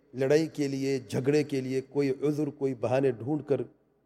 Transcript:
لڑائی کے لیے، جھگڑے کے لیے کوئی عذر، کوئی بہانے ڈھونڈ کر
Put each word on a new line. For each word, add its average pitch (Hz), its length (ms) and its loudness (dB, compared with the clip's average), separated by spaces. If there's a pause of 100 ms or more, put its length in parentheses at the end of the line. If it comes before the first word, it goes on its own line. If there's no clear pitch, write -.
(140)
لڑائی 139 320 4
کے 147 220 -2
لیے، 135 300 0
جھگڑے 139 460 0
کے 143 160 -4
لیے 131 200 -2
کوئی 139 300 0
عذر، 147 360 0
کوئی 135 280 -2
بہانے 123 360 2
ڈھونڈ 127 360 -4
کر 127 160 0 (440)